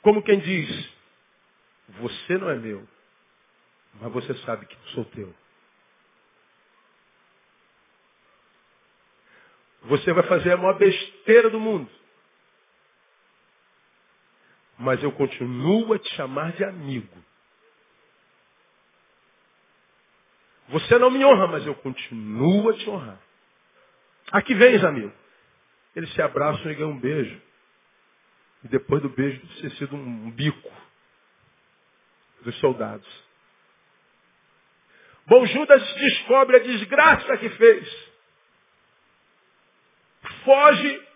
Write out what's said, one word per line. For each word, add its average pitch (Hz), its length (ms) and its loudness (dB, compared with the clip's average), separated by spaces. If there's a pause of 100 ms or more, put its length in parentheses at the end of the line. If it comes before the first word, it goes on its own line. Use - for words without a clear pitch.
como 214 220 2
quem 202 160 2
diz, 165 500 -8 (1000)
"Você 117 480 -10
não 190 120 -6
é 143 60 -4
meu, 110 320 -12 (1080)
mas 110 180 -16
você 123 200 -10 (120)
sabe 107 220 -12
que - 80 -20
eu - 180 -20
sou 117 120 -10
teu." 95 300 -18 (4000)
Você 143 320 -2
vai 170 140 2
fazer 175 240 0
a 180 60 2
maior 185 200 -2
besteira 220 720 2
do 220 100 -6
mundo, 208 300 -6 (3000)
mas 127 260 -2
eu 143 80 -2
continuo 143 840 -2
a 202 60 -2
te - 160 -14
chamar 147 360 -8
de - 120 -6
amigo. 139 540 -10 (3500)
Você 160 300 2
não 254 100 4
me 269 160 0
honra, 202 220 6
mas 156 180 -6
eu 147 100 -8
continuo 131 960 -4
a 220 80 -4
te - 100 -12
honrar. 135 320 -14 (1120)
"A 202 120 0
que 262 100 -4
vens, 233 300 6
amigo?" 127 280 -4 (840)
Eles - 180 -12
se - 80 -4
abraçam 151 500 -4
e 147 40 -8
ganham 151 160 -8
um 135 80 -12
beijo. 127 420 -6 (1200)
E 127 40 -20
depois 131 340 -2
do 139 80 -6
beijo, 131 320 -6
deve - 200 -20
ter 147 100 -12
sido 139 240 -14
um 117 360 -14
bico 139 400 -8 (1700)
dos 120 160 -12
soldados. 113 480 -4 (2250)
Bom, 247 220 8
Judas 277 480 4
descobre 254 640 2
a - 20 12
desgraça 247 800 2
que 220 120 -8
fez. - 640 2 (2250)
Foge. 277 720 4